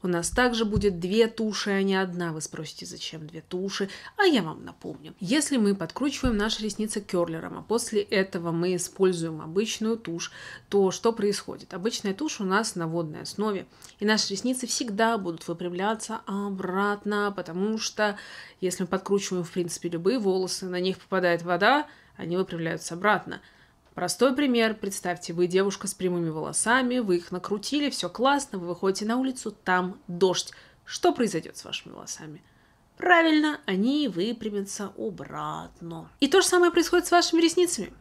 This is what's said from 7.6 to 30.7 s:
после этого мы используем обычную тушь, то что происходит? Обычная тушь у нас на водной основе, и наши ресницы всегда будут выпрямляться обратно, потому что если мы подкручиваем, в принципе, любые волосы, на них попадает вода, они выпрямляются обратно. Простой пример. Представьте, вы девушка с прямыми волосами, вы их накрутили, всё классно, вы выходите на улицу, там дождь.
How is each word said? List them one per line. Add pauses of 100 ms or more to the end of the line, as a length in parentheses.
после
этого
мы
используем
обычную
тушь, (380)
то
что
происходит?
Обычная
тушь
у
нас
на
водной
основе, (320)
и
наши
ресницы
всегда
будут
выпрямляться
обратно,
потому
что (440)
если
мы
подкручиваем,
в
принципе,
любые
волосы,
на
них
попадает
вода, (280)
они
выпрямляются
обратно. (540)
Простой
пример.
Представьте,
вы
девушка
с
прямыми
волосами,
вы
их
накрутили,
всё
классно,
вы
выходите
на
улицу,
там
дождь. (320)